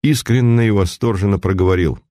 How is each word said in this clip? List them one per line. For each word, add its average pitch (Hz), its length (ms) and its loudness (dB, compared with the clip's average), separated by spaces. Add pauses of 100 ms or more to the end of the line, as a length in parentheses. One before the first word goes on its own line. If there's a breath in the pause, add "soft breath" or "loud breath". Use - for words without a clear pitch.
искренне 117 640 2
и 110 40 2
восторженно 98 680 -2
проговорил 92 600 0 (120)